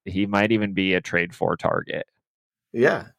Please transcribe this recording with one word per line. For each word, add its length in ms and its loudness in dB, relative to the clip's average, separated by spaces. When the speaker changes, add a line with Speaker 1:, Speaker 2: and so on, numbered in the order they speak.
Speaker 1:
he 220 -2
might 260 2
even 220 0
be 200 2
a 60 2
trade 340 -2
for 220 -2
target. 500 -4
Speaker 2:
Yeah, 340 0